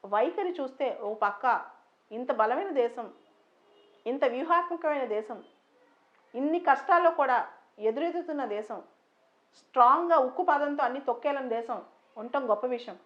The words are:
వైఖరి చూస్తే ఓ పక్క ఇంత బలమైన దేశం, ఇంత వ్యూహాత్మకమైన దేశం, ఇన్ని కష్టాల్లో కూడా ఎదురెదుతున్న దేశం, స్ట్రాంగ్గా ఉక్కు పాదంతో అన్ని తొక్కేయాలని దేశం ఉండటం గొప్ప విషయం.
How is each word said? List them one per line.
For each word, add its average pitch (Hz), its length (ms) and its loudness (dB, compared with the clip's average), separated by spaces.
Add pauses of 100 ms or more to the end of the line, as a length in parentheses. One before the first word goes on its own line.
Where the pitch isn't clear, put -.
వైఖరి 339 560 -2
చూస్తే 262 400 -6
ఓ 208 120 -6
పక్క 208 520 -2 (460)
ఇంత 247 200 -8
బలమైన 247 380 0
దేశం, 233 440 -2 (960)
ఇంత 269 180 -2
వ్యూహాత్మకమైన 320 800 0
దేశం, 214 380 -6 (920)
ఇన్ని 302 240 0
కష్టాల్లో 339 520 4
కూడా 262 360 0 (320)
ఎదురెదుతున్న 294 640 -2
దేశం, 208 380 -8 (720)
స్ట్రాంగ్గా 311 600 6
ఉక్కు 262 260 2
పాదంతో 285 400 2
అన్ని 254 160 -2
తొక్కేయాలని 269 500 -4
దేశం 226 360 -6 (320)
ఉండటం 240 320 -4
గొప్ప 214 160 0
విషయం. 240 400 -6